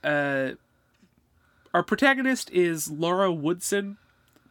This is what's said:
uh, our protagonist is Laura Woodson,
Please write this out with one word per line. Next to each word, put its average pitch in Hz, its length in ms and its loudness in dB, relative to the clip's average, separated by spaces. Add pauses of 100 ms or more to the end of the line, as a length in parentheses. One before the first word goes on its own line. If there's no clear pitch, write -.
uh, 143 480 0 (1200)
our 175 100 2
protagonist 262 680 2
is 170 380 0
Laura 175 420 0
Woodson, 180 640 -4 (540)